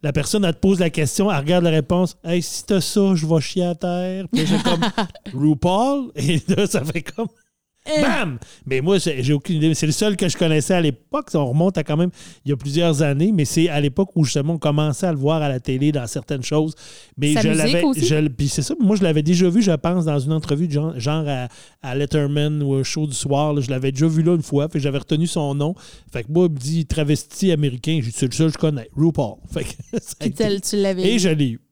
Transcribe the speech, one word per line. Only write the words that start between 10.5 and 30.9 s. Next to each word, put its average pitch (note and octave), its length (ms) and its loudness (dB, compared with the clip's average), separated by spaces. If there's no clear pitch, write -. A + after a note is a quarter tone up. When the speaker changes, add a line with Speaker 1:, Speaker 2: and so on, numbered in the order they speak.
Speaker 1:
à F3 60 2
l'époque. D#3 520 -2
On D3 140 0
remonte E3 320 2
à D3+ 40 -2
quand D3+ 140 -2
même, F3 140 0
il C3+ 40 -6
y - 40 2
a - 20 0
plusieurs D3 460 0
années, D3+ 300 2
mais E3+ 120 2
c'est E3 260 2
à D3 120 -2
l'époque D3 340 0
où, E3 80 4
justement, D3 300 0
on E3 60 -2
commençait D3+ 480 0
à F3 40 0
le D3+ 60 -2
voir D#3 240 2
à D3 80 0
la C3 100 -2
télé C3+ 320 0
dans C3+ 140 -2
certaines B2+ 380 -6
choses. D#3 320 -2
Mais D3 160 0
Speaker 2:
Sa A3 80 2
Speaker 1:
je G#3+ 60 2
Speaker 2:
musique D#3 180 2
Speaker 1:
l'avais, - 180 2
Speaker 2:
aussi ? C#4 220 2
Speaker 1:
je A#3 100 2
l-, D3+ 160 2
puis C#3 180 -2
c'est - 120 -2
ça, C#4+ 180 -4
moi, G#3+ 160 4
je F#3+ 60 2
l'avais D#3 220 2
déjà F3 260 4
vu, G#3 140 4
je G3 80 4
pense, E3 340 0
dans D3 140 0
une C3+ 140 -2
entrevue D#3 340 0
de D3+ 60 -4
genre, D3 260 -2
genre D3+ 280 -2
à, B2+ 200 -4
à C3 140 -6
Letterman D3 680 0
ou C#3 140 0
un C3+ 80 0
show D3+ 240 -4
du C3+ 80 -6
soir, C#3 380 0
là. D3 80 0
Je B2+ 100 -4
l'avais C3 200 -2
déjà C#3 160 2
vu D#3+ 140 2
là E3+ 140 4
une D#3 80 0
fois, C#3+ 240 0
fait E3 100 -10
que C#3 60 -2
j'avais C#3 160 0
retenu D#3 260 0
son D3 300 -2
nom. D3 180 -2
Fait A#2+ 100 -6
que A#2 80 -10
moi, F3 140 4
il E3+ 80 2
me C#3+ 60 -6
dit D3+ 260 -2
travesti D#3 640 0
américain, D3 420 -2
j'ai A#2 80 -4
dit, « - 40 -
C'est C3+ 120 -2
le B2 60 -2
seul D#3+ 160 2
que D3 40 -4
je - 60 -10
connais, D3 360 -2
RuPaul. » C#3+ 420 0
Fait - 120 -6
que - 60 -8
<laughs> - 300 -16
ça - 200 -16
a - 0 -
Speaker 2:
Puis - 100 -2
Speaker 1:
été A3 140 -2
Speaker 2:
tel-, G3+ 180 -2
tu - 160 -6
l'avais G3 240 -2